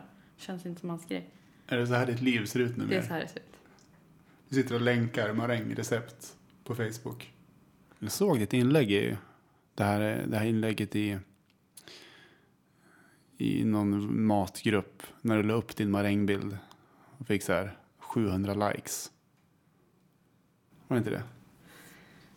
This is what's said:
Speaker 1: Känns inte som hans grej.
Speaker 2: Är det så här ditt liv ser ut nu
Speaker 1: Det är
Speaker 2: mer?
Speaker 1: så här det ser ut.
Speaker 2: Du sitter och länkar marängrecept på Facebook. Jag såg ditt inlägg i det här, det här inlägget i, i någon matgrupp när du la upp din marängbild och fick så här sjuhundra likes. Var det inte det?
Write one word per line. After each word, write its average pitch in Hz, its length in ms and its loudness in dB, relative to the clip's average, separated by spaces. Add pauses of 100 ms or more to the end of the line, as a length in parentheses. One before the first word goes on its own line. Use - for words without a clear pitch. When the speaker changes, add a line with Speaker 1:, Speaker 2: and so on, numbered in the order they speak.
(360)
Speaker 1:
Känns 185 300 -10
inte 175 140 -10
som 180 100 -8
hans 165 160 -10
grej. - 240 -8 (360)
Speaker 2:
Är 131 120 -2
det 120 80 2
så 123 80 2
här 123 120 4
ditt 120 140 -2
liv 120 260 2
ser 127 140 0
ut 120 160 0
nu 107 100 -4
Speaker 1:
Det 101 100 0
är - 40 0
Speaker 2:
mer? 117 60 -4
Speaker 1:
så 117 60 -8
här 160 80 -2
det - 80 -6
ser - 120 -14
ut. - 60 -20 (1000)
Speaker 2:
Du 135 80 -4
sitter 123 180 2
och 117 60 0
länkar 117 520 2
marängrecept 113 1040 -4 (280)
på 120 100 -6
Facebook. - 580 -6 (680)
Jag - 140 -8
såg 190 260 4
ditt 107 140 -2
inlägg 127 400 4
i 101 240 2 (580)
det 104 100 2
här, 104 440 2
det 113 100 0
här 107 80 2
inlägget 110 500 0
i, 104 220 0 (2250)
i 113 260 2
någon 104 640 0
matgrupp 104 760 0 (180)
när 113 160 2
du 104 60 4
la 110 120 2
upp 113 220 -4
din 107 140 0
marängbild 101 680 0 (600)
och 123 80 -12
fick 101 160 0
så - 100 0
här 95 240 -2 (220)
sjuhundra 98 560 0 (160)
likes. - 400 -8 (1800)
Var 131 80 2
det - 20 4
inte - 120 0
det? - 120 -4 (1160)